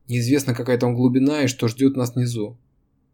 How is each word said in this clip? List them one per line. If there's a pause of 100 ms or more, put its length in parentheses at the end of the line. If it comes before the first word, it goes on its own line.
Неизвестно,
какая
там
глубина
и
что
ждет
нас
внизу". (560)